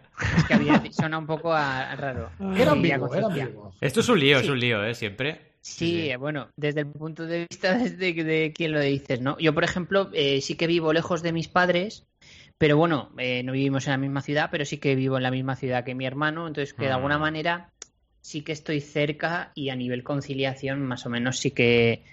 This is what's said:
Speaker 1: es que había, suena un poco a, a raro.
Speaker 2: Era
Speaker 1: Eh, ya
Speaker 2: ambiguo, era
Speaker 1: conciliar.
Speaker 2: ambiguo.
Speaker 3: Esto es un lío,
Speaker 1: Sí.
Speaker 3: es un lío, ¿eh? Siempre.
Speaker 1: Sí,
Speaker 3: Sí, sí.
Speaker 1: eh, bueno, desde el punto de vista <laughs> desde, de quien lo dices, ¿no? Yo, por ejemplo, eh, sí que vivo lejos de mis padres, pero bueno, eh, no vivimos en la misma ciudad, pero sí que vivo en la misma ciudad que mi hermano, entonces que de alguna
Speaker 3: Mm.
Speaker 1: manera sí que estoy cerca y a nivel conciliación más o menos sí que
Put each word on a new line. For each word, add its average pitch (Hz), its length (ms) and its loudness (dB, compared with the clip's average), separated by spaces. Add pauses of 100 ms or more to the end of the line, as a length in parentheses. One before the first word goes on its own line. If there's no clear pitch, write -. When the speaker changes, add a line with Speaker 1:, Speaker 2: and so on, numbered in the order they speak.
(380)
Speaker 1:
es 160 80 6
que - 80 2
había, 147 380 6
suena 160 260 -2
un 156 100 -6
poco 160 260 -2
a, 135 380 0
a 135 40 -10
raro. 131 340 -6 (100)
Speaker 2:
Era 190 140 -4
Speaker 1:
Eh, 190 120 -2
ya 302 60 6
Speaker 2:
ambiguo, 143 420 2
era 180 100 0
Speaker 1:
conciliar. 156 240 -2
Speaker 2:
ambiguo. - 340 -16
Speaker 3:
Esto 143 180 0
es 226 100 4
un 226 100 6
lío, 139 200 6
Speaker 1:
Sí. 117 60 2
Speaker 3:
es - 60 0
un 131 80 0
lío, 117 260 0
¿eh? 117 100 -2
Siempre. 120 460 -6 (200)
Speaker 1:
Sí, - 120 -16 (120)
Speaker 3:
Sí, - 0 - (180)
sí. 151 60 -2
Speaker 1:
eh, 127 80 -4
bueno, 139 380 -6
desde 151 260 -2
el 147 60 -4
punto 156 380 -10
de 170 240 -4
vista 185 240 0
<laughs> 247 40 2
desde, 185 360 -2 (100)
de 156 300 0
quien 160 180 -2
lo 151 80 2
dices, 139 420 0
¿no? 135 180 -2
Yo, 156 140 4
por 170 100 0
ejemplo, 190 500 0
eh, 139 280 2
sí 156 140 -4
que 165 120 0
vivo 160 260 2
lejos 165 280 0
de 165 120 -2
mis 165 140 -4
padres, 180 580 0 (520)
pero 147 200 6
bueno, 156 400 2
eh, 127 260 -2
no 127 80 -4
vivimos 135 360 0
en 147 40 2
la 135 60 2
misma 139 240 -2
ciudad, 147 300 0
pero 151 140 -2
sí 139 120 -6
que 139 180 2
vivo 131 220 0
en 127 60 -2
la 127 80 0
misma 131 240 -2
ciudad 123 280 -2
que 127 120 -8
mi 131 100 -6
hermano, 151 420 -4
entonces 143 260 -6
que - 120 -4
de 135 80 0
alguna 139 240 2
Speaker 3:
Mm. 151 40 -4
Speaker 1:
manera 156 500 -2 (500)
sí - 200 -10
que 151 100 -6
estoy 151 300 -4
cerca 156 720 -2
y 139 140 -6
a 131 60 -4
nivel 123 280 -4
conciliación 135 840 -4
más 123 200 -6
o 127 40 -6
menos 120 300 -2
sí 135 120 0
que 117 600 4